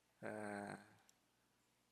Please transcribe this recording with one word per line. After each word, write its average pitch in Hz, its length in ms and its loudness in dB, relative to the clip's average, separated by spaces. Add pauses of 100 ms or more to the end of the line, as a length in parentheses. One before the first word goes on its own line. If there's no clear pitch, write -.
(220)
É, 104 560 2 (1120)